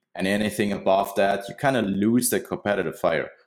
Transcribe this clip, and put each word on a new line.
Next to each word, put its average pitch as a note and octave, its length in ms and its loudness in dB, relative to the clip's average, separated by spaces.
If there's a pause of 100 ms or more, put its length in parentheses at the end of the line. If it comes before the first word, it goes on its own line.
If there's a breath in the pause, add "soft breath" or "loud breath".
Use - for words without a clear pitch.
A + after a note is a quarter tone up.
(140)
And F#2 120 -4
anything G2+ 460 0
above F#2+ 440 0
that, G2 320 2
you - 120 -12
kinda C3+ 220 2
lose G#2 480 2
the G2+ 100 0
competitive F#2 580 -4
fire. E2 320 0 (160 soft breath)